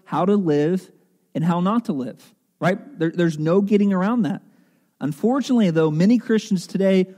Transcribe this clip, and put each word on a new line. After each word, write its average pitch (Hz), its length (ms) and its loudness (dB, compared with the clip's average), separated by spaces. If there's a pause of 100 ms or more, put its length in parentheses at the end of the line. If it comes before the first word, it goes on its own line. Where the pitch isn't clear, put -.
how 156 220 -4
to 202 100 2
live 165 540 0 (460)
and 143 80 -4
how 175 160 0
not 214 260 0
to 190 80 -6
live, 123 400 -10 (260)
right? 180 200 0 (180)
There, 165 140 -2
there's 165 260 -2
no 165 240 0
getting 202 320 2
around 202 300 0
that. - 180 -4 (600)
Unfortunately, 226 680 0
though, 160 220 2
many 190 260 4
Christians 214 500 -2
today, 190 400 2 (100)